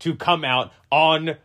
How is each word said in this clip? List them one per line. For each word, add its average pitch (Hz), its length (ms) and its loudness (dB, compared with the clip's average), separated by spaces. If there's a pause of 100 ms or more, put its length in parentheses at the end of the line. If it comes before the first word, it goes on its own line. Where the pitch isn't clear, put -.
to 165 140 -4
come 170 300 -2
out 127 280 -2 (180)
on 160 540 2